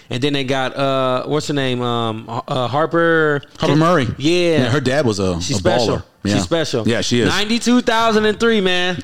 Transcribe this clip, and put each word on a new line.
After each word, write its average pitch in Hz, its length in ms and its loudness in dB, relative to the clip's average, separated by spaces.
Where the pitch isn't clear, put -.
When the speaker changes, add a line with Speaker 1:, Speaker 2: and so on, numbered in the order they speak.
Speaker 1:
and 123 100 -6
then 143 120 0
they 139 100 -2
got, 131 340 -2
uh, 135 460 0
what's 147 240 -4
her 156 80 -4
name? 127 260 0
Um, 117 480 -4
H-, 117 180 -6
uh, 131 200 -2
Harper. 156 760 0
Speaker 2:
Harper 147 180 2
Murray. 156 320 2
Speaker 1:
Yeah. 165 400 2
Speaker 2:
Yeah, 123 100 0
her 147 120 0
dad 131 260 0
was 104 120 0
a, 90 220 -2
Speaker 1:
She's 98 140 -4
Speaker 2:
a 98 40 -2
Speaker 1:
special. 120 280 2
Speaker 2:
baller. 80 60 -8
Yeah. 101 100 0
Speaker 1:
She's - 100 2
special. 143 440 -2
Speaker 2:
Yeah, 110 140 0
she 123 180 0
is. 104 100 2
Speaker 1:
Ninety-two 226 540 2
thousand 226 420 2
and 208 140 0
three, 226 200 2
man. 180 440 0